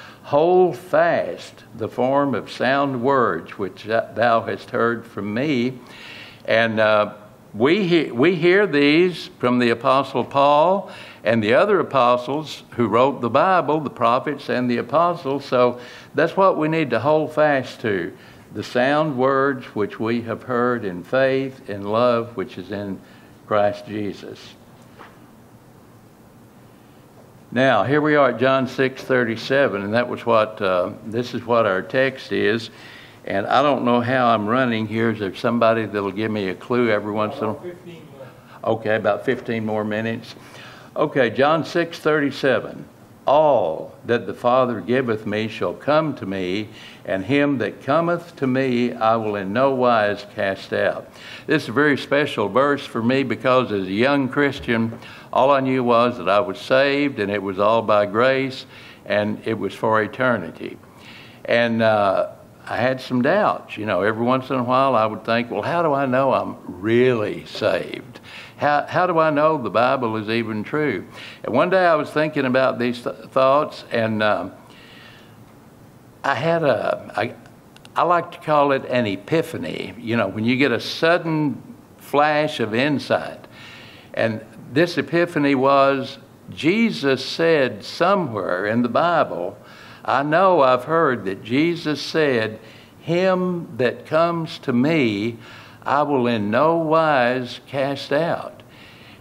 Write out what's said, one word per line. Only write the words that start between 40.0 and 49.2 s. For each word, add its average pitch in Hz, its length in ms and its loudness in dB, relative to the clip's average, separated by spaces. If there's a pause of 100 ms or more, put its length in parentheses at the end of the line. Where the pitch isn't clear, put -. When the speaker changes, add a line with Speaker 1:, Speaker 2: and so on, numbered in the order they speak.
Speaker 1:
Okay, 139 320 2
John 147 380 2
six 170 320 -4
thirty-seven. 139 880 0 (400)
"All 123 680 2 (100)
that 113 220 -2
the 98 80 -8
Father 120 460 0
giveth 117 460 -2
me 107 220 -2
shall 92 240 -4
come 151 440 0
to 98 100 -12
me, 95 420 -4 (380)
and 95 180 -2
him 143 340 2
that 101 240 -6
cometh 170 540 -2
to 139 100 -4
me 127 460 0
I 113 240 2
will 107 200 -2